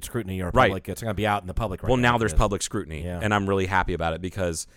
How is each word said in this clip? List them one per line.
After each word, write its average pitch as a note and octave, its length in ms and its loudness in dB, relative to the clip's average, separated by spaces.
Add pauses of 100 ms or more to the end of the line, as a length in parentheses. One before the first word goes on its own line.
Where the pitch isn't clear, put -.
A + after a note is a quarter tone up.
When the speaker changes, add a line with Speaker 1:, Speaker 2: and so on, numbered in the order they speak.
Speaker 1:
scrutiny F#2+ 400 -6
or F2+ 140 -4
Speaker 2:
Right. B2 160 6
Speaker 1:
public, F#2+ 180 -4
it's F#2 140 -8
gonna F#2 120 -4
be G#2 120 0
out G#2 160 0
in F#2 40 -16
the F#2 80 -8
public G2 280 -4
right G#2+ 80 -2
Speaker 2:
Well, C3 80 4
Speaker 1:
now B2 140 6
Speaker 2:
now A#2+ 60 4
there's A2 140 2
Speaker 1:
because - 60 0
Speaker 2:
public G2+ 240 2
scrutiny, D#2+ 420 -6
Speaker 1:
Yeah. F2+ 180 -6
Speaker 2:
and G#2+ 120 2
I'm G2+ 140 2
really G2 180 2
happy F#2 260 2
about E2 220 0
it E2 80 -8
because F2+ 440 -4 (100)